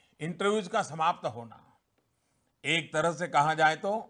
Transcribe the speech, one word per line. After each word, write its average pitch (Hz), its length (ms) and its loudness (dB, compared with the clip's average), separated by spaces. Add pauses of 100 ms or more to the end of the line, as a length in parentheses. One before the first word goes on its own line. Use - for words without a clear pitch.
(200)
इंटरव्यूज 190 480 -2
का 214 160 0
समाप्त 160 440 -2
होना। 117 380 -12 (1000)
एक 156 300 0
तरह 160 200 2
से 160 140 -6
कहा 156 260 4
जाए 156 240 4
तो 196 140 -4 (180)